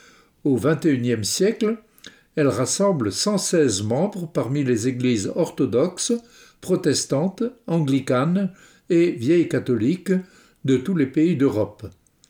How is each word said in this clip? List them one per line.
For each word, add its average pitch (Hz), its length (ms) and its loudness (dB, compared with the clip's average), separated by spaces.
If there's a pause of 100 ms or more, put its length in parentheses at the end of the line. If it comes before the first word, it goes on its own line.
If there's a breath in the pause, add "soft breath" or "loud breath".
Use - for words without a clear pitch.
(440 soft breath)
Au 135 140 2
vingt 131 260 0
et 170 60 2
unième 120 340 0
siècle, 214 540 0 (580 loud breath)
elle 147 120 2
rassemble 131 640 0
cent 208 260 -2
seize 131 460 0
membres 165 500 -2
parmi 139 300 -2
les 123 240 0
églises 123 480 0
orthodoxes, 156 760 0 (480 loud breath)
protestantes, 165 840 -2 (240)
anglicanes 156 840 0 (380 loud breath)
et 170 220 4
vieilles 151 360 2
catholiques 127 640 -2 (540 loud breath)
de 135 100 4
tous 156 200 -2
les 147 100 2
pays 160 300 2
d'Europe. 107 520 -2 (420 loud breath)